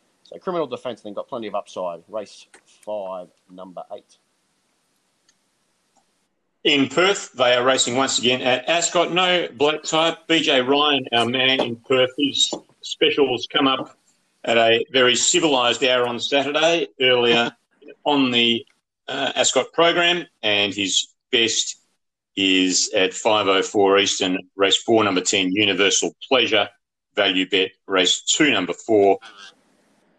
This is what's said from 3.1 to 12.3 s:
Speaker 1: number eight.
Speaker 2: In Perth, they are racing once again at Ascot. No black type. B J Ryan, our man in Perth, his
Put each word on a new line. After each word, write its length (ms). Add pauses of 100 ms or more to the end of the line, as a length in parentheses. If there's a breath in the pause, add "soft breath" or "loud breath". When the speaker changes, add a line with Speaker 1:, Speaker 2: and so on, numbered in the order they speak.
Speaker 1:
number 320 (100)
eight. 260 (2500)
Speaker 2:
In 240
Perth, 460
they 200
are 80
racing 320
once 240
again 240
at 260
Ascot. 440
No 400
black 320
type. 420
B 140
J 220
Ryan, 500
our 120
man 360
in 160
Perth, 420
his 340 (280)